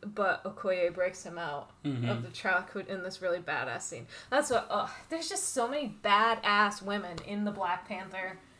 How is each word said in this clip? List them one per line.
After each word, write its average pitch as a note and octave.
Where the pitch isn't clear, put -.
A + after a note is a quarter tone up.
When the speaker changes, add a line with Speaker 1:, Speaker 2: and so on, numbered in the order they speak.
Speaker 1:
but G3+
Okoye F#3
breaks F3+
him E3+
out D3+
Speaker 2:
Mm-hmm. B2
Speaker 1:
of A#2+
the A#2
truck F#3
who, G3+
in F#3+
this F#3
really F3+
badass B2+
scene. A#2+
That's C#4+
what, A#3+
ugh, G3+
there's E4
just -
so A#3
many C#4+
badass G#3
women F#3+
in G3+
the G#3
Black F3+
Panther, F#3+